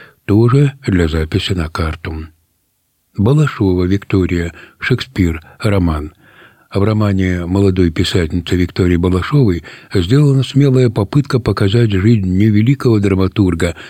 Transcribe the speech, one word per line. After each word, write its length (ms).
Тоже 480
для 220
записи 460
на 160
карту. 580
Балашова 680
Виктория. 680
Шекспир. 640
Роман. 540
В 100
романе 640
молодой 440
писательницы 640
Виктории 420
Балашовой 680
сделана 500
смелая 460
попытка 500
показать 520
жизнь 360
не 180
великого 540
драматурга, 760